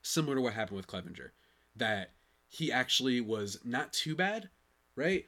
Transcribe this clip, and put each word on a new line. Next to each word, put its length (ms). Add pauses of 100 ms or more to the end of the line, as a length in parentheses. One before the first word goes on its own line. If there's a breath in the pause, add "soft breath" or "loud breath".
Similar 360
to 60
what 100
happened 240
with 100
Clevinger. 440 (440 soft breath)
That 380 (340 soft breath)
he 240
actually 500
was 440
not 280
too 220
bad, 340 (460)
right? 340